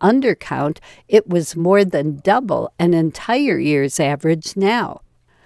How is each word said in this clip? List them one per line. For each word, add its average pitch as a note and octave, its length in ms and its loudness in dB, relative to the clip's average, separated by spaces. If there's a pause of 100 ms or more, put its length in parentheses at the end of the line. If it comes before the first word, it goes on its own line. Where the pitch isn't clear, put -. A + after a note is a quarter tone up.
undercount, F3+ 800 0 (300)
it G#3 200 4
was E3+ 280 -2
more F#3+ 280 4
than D3+ 380 -4
double F#3+ 560 0
an F3 160 2
entire G#3+ 640 0
year's C#3+ 400 0
average D#3 580 -2
now. G3+ 440 -2 (460)